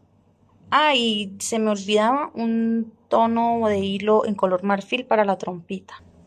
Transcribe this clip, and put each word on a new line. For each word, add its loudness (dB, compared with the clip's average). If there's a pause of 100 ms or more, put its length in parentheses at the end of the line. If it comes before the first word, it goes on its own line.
(720)
ah, 4
y -2
se -4
me 0
olvidaba 0
un -2 (160)
tono 2
de 2
hilo 2
en -2
color 0
marfil -2
para 2
la 0
trompita. -12 (240)